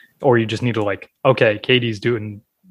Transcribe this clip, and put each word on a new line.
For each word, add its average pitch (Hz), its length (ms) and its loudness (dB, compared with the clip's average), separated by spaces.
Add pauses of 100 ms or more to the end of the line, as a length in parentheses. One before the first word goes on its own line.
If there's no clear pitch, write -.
(220)
Or 123 160 4
you 113 80 2
just 107 160 -6
need 120 140 0
to, 110 80 -2
like, 98 260 -6 (160)
"Okay, 117 380 2
K 123 160 2
D's 113 200 -4
doing, 107 420 -4 (300)